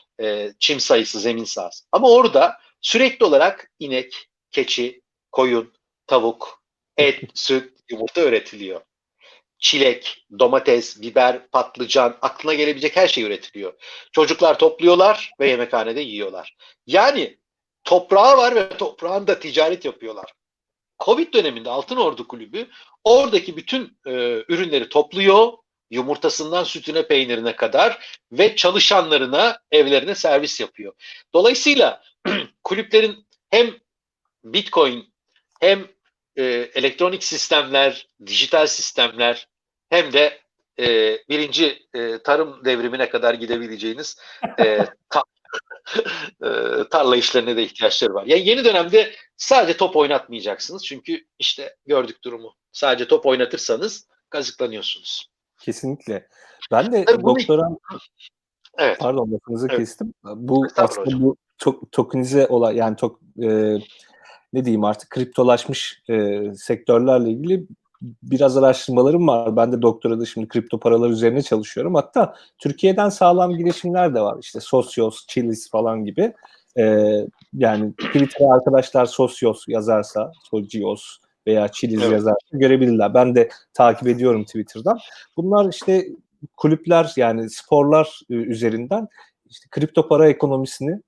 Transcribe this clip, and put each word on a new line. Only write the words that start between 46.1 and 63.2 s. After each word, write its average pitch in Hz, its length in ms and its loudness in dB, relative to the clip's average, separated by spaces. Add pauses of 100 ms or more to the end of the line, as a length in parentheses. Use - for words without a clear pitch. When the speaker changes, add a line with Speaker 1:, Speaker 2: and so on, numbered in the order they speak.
Speaker 1:
<laughs> - 20 -12
e, - 60 -4 (420)
tarla 135 240 2
işlerine 120 420 0
de 113 60 0
ihtiyaçları 110 500 -2
var. 98 120 -6
Yani 175 240 2
yeni 247 160 2
dönemde 202 460 2 (260)
sadece 208 400 2
top 185 180 0
oynatmayacaksınız. 139 920 -4
Çünkü 151 400 -12 (140)
işte 139 360 -6 (100)
gördük 127 380 -2
durumu. 117 320 -16 (160)
Sadece 127 360 -2
top 151 180 2
oynatırsanız 131 840 -2 (220)
kazıklanıyorsunuz. - 1040 -10 (300)
Speaker 2:
Kesinlikle. 120 640 -10 (440)
Ben 208 200 2
de 202 140 0
Speaker 1:
Tabii 226 180 4
bunu 247 120 4
Speaker 2:
doktoram 165 420 0 (1000)
Speaker 1:
Evet. 127 220 0
Speaker 2:
Pardon, 123 320 -2
lafınızı 117 380 -6
Speaker 1:
Evet. 127 100 -2
Speaker 2:
kestim. 214 340 -8 (100)
Bu 123 420 -2
Speaker 1:
Estağfurullah - 260 0
Speaker 2:
aslında - 140 -8
Speaker 1:
hocam. 131 160 -2
Speaker 2:
bu 131 160 0 (220)
to-, - 320 -4
tokenize 131 560 0
olay, 117 280 0
yani 113 200 -2
tok-, - 240 -6 (240)